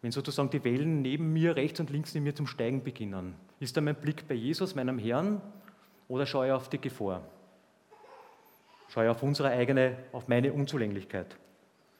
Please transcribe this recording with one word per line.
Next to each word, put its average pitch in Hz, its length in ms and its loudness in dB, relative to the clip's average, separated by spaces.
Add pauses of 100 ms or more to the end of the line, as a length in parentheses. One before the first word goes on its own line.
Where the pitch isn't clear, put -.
wenn 120 100 -2
sozusagen 139 380 0
die 139 140 0
Wellen 143 400 2
neben 156 300 0
mir, 160 220 4
rechts 151 240 0
und 151 120 -2
links 151 220 -4
neben 147 100 0
mir 143 120 0
zum 147 120 -2
Steigen 123 360 -2
beginnen? 98 520 -6 (240)
Ist 135 180 -4
da 156 40 4
mein 147 140 2
Blick 156 320 -4
bei 143 60 -2
Jesus, 147 400 -2
meinem 131 240 -2
Herrn, 151 440 0 (680)
oder 131 180 0
schaue 131 220 0
ich 135 40 4
auf 127 180 0
die 143 100 -4
Gefahr? 98 420 -4 (1700)
Schaue 113 160 2
ich 113 40 6
auf 117 140 0
unsere 143 260 2
eigene, 127 480 4 (140)
auf 127 160 -10
meine 123 240 4
Unzulänglichkeit? 107 840 -2 (640)